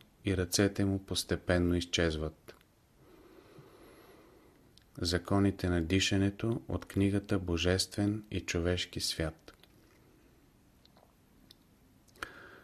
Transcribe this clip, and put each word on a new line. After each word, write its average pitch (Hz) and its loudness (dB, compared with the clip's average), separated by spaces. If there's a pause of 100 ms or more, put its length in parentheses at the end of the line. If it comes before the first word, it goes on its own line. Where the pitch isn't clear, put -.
(240)
и 95 0
ръцете 98 2
му 98 0
постепенно 87 0
изчезват. 80 -2 (2500)
Законите 92 0
на 87 2
дишането 98 0
от 90 -6
книгата 98 0
Божествен 92 0
и 92 -4
човешки 87 -2
свят. - -6 (3000)